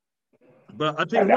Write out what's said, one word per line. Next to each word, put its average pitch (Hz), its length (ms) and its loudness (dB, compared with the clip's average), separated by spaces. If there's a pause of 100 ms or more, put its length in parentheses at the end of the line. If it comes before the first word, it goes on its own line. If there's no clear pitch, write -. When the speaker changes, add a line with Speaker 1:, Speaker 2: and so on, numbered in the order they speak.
(720)
Speaker 1:
But 151 260 -6
I 175 60 -2
tell 220 220 0
you 214 40 2
Speaker 2:
I 240 60 6